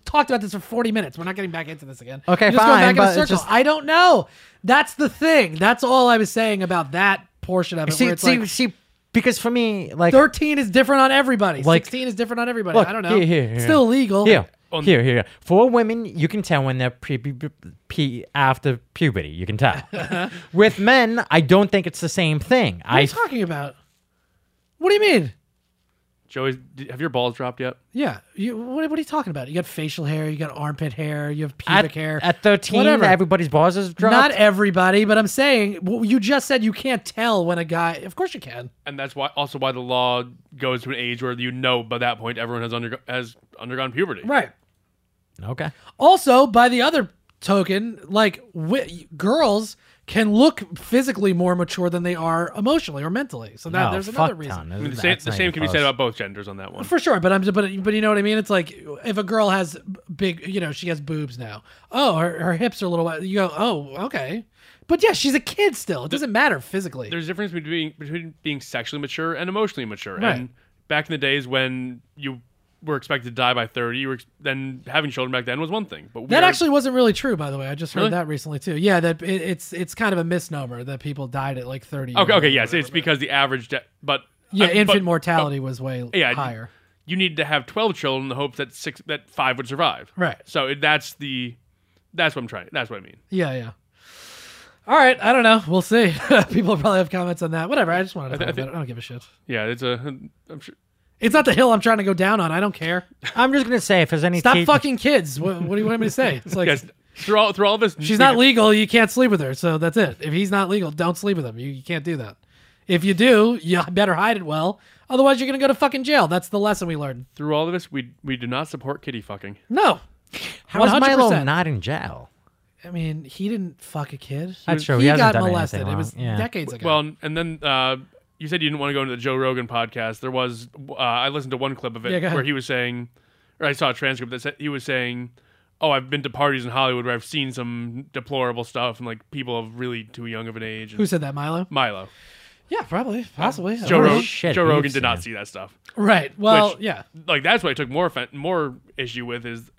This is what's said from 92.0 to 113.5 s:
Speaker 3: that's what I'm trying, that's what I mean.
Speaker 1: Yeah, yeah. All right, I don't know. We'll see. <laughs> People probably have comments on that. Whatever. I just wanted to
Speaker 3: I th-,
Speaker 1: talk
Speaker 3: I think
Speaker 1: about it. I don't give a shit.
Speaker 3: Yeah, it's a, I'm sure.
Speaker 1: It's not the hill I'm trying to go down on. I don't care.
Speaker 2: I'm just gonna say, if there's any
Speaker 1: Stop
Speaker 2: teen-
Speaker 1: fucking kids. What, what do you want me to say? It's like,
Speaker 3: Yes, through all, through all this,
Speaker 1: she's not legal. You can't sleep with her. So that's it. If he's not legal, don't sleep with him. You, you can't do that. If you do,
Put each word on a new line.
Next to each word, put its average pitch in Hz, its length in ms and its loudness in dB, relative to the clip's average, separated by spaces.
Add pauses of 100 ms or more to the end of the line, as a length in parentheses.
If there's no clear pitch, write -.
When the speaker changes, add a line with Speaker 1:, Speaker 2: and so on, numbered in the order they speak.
Speaker 3:
that's 160 220 0
what 131 60 -8
I'm 117 60 -10
trying, 92 220 -14
that's 127 200 -6
what 107 100 -12
I - 20 -20
mean. - 140 -20 (120)
Speaker 1:
Yeah, 165 260 -4
yeah. 117 160 -10 (1160)
All 247 100 4
right, 262 260 6
I 220 100 4
don't 254 100 4
know. 226 260 6
We'll 180 140 2
see. 214 320 4 (180)
<laughs> 220 180 6
People 196 280 2
probably 190 200 2
have 175 120 0
comments 175 320 -4
on 160 80 -4
that. 165 180 -4
Whatever. 226 240 0
I 180 100 2
just 190 120 -6
wanted 139 160 -8
to 139 40 -6
Speaker 3:
I 147 40 -6
th-, 175 80 -4
Speaker 1:
talk - 20 -4
Speaker 3:
I 165 60 -4
think 131 140 -6
Speaker 1:
about 135 40 -14
it. 175 40 -10
I - 40 -8
don't 139 60 -6
give 117 120 -12
a 117 40 -14
shit. 120 200 -14 (240)
Speaker 3:
Yeah, 110 200 -4
it's 120 160 -6
a, 123 180 -4 (480)
I'm 156 120 -16
sure. - 140 -20 (460)
Speaker 1:
It's 220 140 2
not 302 100 6
the 311 80 4
hill 240 200 6
I'm 214 80 4
trying 226 180 2
to 202 60 -2
go 190 100 2
down 196 260 2
on. 165 120 0
I 170 80 0
don't 202 140 0
care. 175 300 -4 (300)
Speaker 2:
I'm 254 180 4
just 277 140 2
gonna 233 140 0
say, 185 220 4
if 147 80 0
there's 156 140 0
any 175 160 2
Speaker 1:
Stop 247 140 6
Speaker 2:
teen- 170 120 2
Speaker 1:
fucking 277 320 4
kids. 170 420 2
What, 175 220 -2
what 170 140 -4
do 214 60 0
you 214 60 0
want 226 120 -2
me 220 60 0
to 202 60 0
say? 185 320 0
It's 175 100 -12
like, 180 140 0
Speaker 3:
Yes, 143 180 0 (300)
through 208 220 0
all, 208 140 4
through 196 140 2
all 208 100 4
this, 214 220 0
Speaker 1:
she's 208 220 2
not 269 180 8
legal. 233 340 6
You 214 140 4
can't 226 240 4
sleep 247 200 4
with 190 100 2
her. 135 120 -4
So 160 260 0
that's 165 180 0
it. 202 240 2
If 147 120 -6
he's 185 200 0
not 196 160 0
legal, 185 240 -2
don't 165 260 -2
sleep 202 180 -2
with 151 80 -4
him. 113 140 -10
You, 131 100 -10
you 135 140 -12
can't 160 220 -6
do 165 140 -4
that. 107 180 -12 (500)
If 175 180 2
you 196 100 2
do, 226 460 6